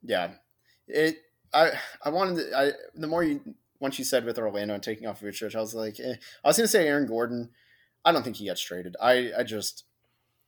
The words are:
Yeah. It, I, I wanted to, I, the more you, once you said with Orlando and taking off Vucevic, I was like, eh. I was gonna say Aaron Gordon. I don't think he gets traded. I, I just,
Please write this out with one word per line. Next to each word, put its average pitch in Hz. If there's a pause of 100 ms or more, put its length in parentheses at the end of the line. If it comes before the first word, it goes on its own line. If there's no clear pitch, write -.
Yeah. 92 (560)
It, 160 (360)
I, 156 (320)
I 147
wanted 175
to, 127
I, 143 (240)
the 156
more 170
you, 147 (380)
once 135
you 127
said 123
with 117
Orlando 104
and 101
taking 113
off 101
Vucevic, 104
I 113
was 107
like, 110
eh. 123 (280)
I -
was 156
gonna 226
say 185
Aaron 143
Gordon. 120 (560)
I 165
don't 143
think 110
he 104
gets 90
traded. 90
I, 123
I 123
just, 110 (640)